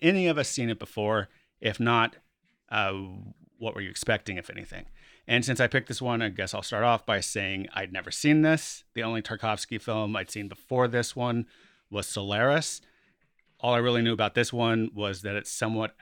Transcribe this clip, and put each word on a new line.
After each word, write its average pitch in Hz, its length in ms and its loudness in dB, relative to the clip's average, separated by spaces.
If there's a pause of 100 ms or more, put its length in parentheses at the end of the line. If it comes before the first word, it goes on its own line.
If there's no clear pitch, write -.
any 185 260 4
of 156 100 2
us 139 120 0
seen 120 200 -2
it 110 100 -4
before? 107 480 -2 (340)
If 107 180 0
not, 117 360 4 (540)
uh, 101 240 0 (680)
what 113 160 -6
were 101 60 -6
you 95 100 -8
expecting, 101 460 -2
if 85 120 -12
anything? - 360 -14 (420)
And 120 180 2
since 127 160 0
I 120 60 6
picked 131 200 0
this 120 140 -6
one, 120 200 -2
I 110 80 -2
guess 95 240 -6
I'll 98 100 -6
start 107 200 -2
off 120 220 4
by 104 140 0
saying 98 540 -4
I'd 95 200 -6
never 92 180 -8
seen 151 300 4
this. 156 420 0 (120)
The 117 80 -4
only 113 180 -2
Tarkovsky 107 580 -4
film 107 360 -2
I'd 95 160 -4
seen 104 180 -10
before 123 380 0
this 120 280 0
one 120 300 0 (440)
was 101 180 -4
Solaris. 113 760 0 (800)
All 120 140 2
I 120 40 4
really 120 240 4
knew 113 120 4
about 104 200 2
this 120 180 2
one 113 420 2
was 101 280 -4
that 101 140 -4
it's - 160 -6
somewhat 110 500 -2